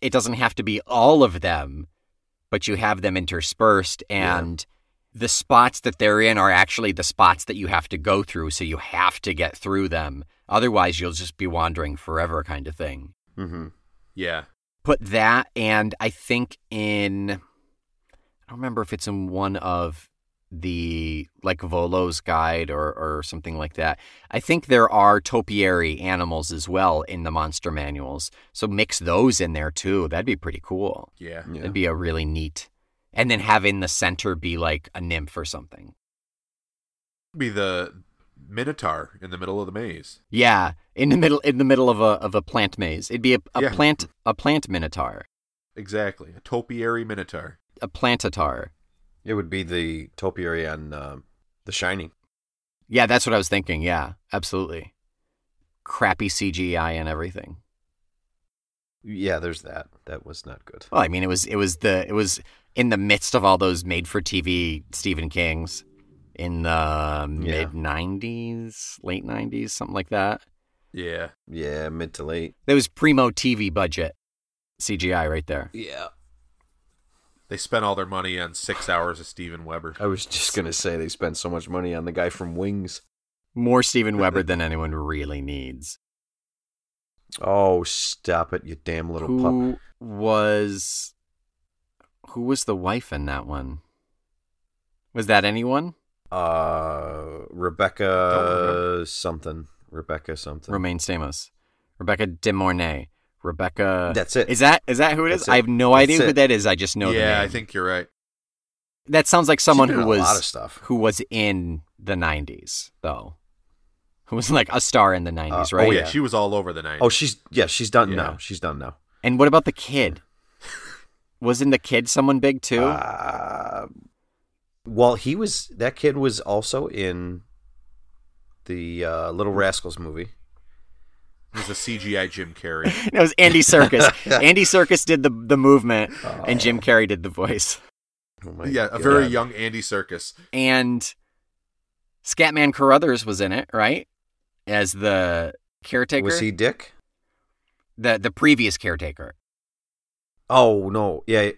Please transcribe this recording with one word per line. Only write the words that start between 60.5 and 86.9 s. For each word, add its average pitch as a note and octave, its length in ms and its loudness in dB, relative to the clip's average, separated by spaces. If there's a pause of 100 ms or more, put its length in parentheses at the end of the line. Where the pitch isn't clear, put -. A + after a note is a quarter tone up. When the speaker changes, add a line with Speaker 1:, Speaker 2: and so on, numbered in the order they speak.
Speaker 2:
good. - 280 -20
Speaker 1:
Well, - 80 2
I F2+ 80 2
mean, F2+ 140 -2
it F#2 60 0
was, F#2 180 0
it G#2 100 -4
was F#2+ 220 0
the, F#2+ 280 2
it - 60 -8
was G#2 260 -2 (360)
in B2 160 0
the A2 80 2
midst G2+ 360 2
of A2+ 100 4
all F#2+ 140 6
those F2+ 260 0
made-for-T F2+ 580 -4
V E2+ 500 -2
Stephen E2 380 -4
Kings E2 540 -4 (500)
in E2+ 280 -6
the E2 60 0
Speaker 2:
Yeah. D#2 580 -2
Speaker 1:
mid D#2 480 -4
nineties, A2 1300 -8
late F#2 220 -8
nineties, A2+ 480 -8
something - 220 -10
like F#2+ 160 -8
that. G2+ 320 -2 (500)
Speaker 3:
Yeah. E2+ 360 -10 (200)
Speaker 2:
Yeah, D#2 400 -8
mid D#2+ 260 -10
to D2 100 -14
late. E2 320 -8 (100)
Speaker 1:
That C#3 80 4
was C#3 140 4
primo C3+ 420 2
T B2 240 0
V G#2 160 -2
budget E2+ 440 -4 (640)
C - 180 -6
G F2+ 180 -2
I E2 140 0
right D#2 180 -4
there. C#2+ 260 -8
Speaker 2:
Yeah. E2+ 360 -12 (1400)
Speaker 3:
They G2+ 100 -10
spent A2 260 -2
all G2+ 100 0
their F#2 120 -4
money F#2 340 -4
on E2+ 140 -8
six - 340 -8
hours F2 320 -2
of E2 60 -18
Steven E2+ 400 -14
Weber. D#2+ 340 -12
Speaker 2:
I G#2 60 -2
was G2 180 -2
just - 320 -4
gonna E2 160 -4
say E2+ 240 -4
they D#2+ 140 -4
spent D#2+ 260 -6
so - 140 -8
much E2+ 180 -8
money F2+ 260 -4
on E2 120 -6
the F2 40 -6
guy F2 200 -2
from E2+ 260 -10
Wings. F#2+ 460 -6 (520)
Speaker 1:
More A#2+ 300 4
Steven G#2+ 340 2
Weber F#2 240 2
than E2+ 200 0
anyone D#2+ 320 -4
really D2 480 -6
needs. C2+ 560 -12 (1400)